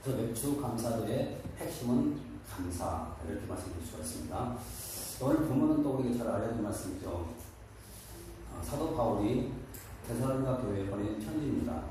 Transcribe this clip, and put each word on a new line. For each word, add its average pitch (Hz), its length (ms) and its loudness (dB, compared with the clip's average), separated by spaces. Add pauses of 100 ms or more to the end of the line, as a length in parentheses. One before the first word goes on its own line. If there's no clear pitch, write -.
그래서 127 180 0
맥주 120 400 0
감사들의 113 800 2 (160)
핵심은 123 600 4 (300)
감사, 90 640 -2 (120)
이렇게 - 200 -4
말씀드릴 - 380 -6
수가 - 180 -8
있습니다. - 540 -2 (640)
오늘 151 260 6
본문은 147 360 6
또 135 140 4
우리가 117 260 2
잘 113 120 2
알려진 110 280 0
말씀이죠. 92 460 -4
어, - 1500 -10
사도 156 320 0
바울이 107 560 4 (560)
데살로니가 131 500 2
교회에 98 320 0
보낸 104 300 0
편지입니다. 135 540 0 (180)